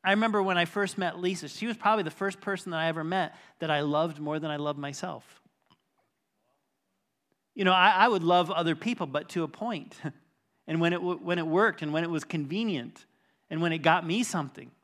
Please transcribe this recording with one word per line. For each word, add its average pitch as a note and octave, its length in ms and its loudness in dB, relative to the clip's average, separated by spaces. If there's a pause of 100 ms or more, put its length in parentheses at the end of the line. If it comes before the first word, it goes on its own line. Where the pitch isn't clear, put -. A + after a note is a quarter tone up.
I F#3 80 2
remember G#3+ 300 4
when F#3+ 160 2
I E3+ 100 4
first G3 320 -4
met F3+ 200 -2
Lisa, F3 300 -4
she - 180 -8
was A3+ 100 -4
probably G#3+ 280 0
the A3+ 80 -4
first G3 280 -6
person F#3 300 -6
that D#3+ 80 -4
I D#3+ 80 0
ever D#3+ 160 -2
met E3+ 320 -2 (240)
that D#3 140 -2
I D3 80 2
loved D3+ 400 0
more D3+ 180 -4
than D#3 140 -6
I D3 40 -4
loved D3 220 -4
myself. C#3+ 640 -10 (2250)
You G3 80 0
know, F#3 80 6
I, F#3 180 8
I G3+ 180 6
would F#3+ 140 2
love F3 280 4
other E3 260 0
people, G#3+ 300 -4
but D3 240 -6
to E3+ 120 -2
a D3+ 60 -2
point. G#3+ 560 -8
<laughs> C#3 80 -6 (560)
And D#3+ 120 0
when E3+ 120 4
it F3 40 0
w-, F3+ 220 -4
when F3 200 -2
it D#3+ 80 -2
worked, F#3 360 2
and D3+ 100 -4
when D#3+ 100 0
it E3+ 80 -4
was D#3+ 140 -2
convenient, D#3+ 800 -4 (440)
and D#3+ 100 -4
when E3 120 2
it E3 60 -2
got E3 260 4
me G3+ 200 0
something. - 460 -6 (140)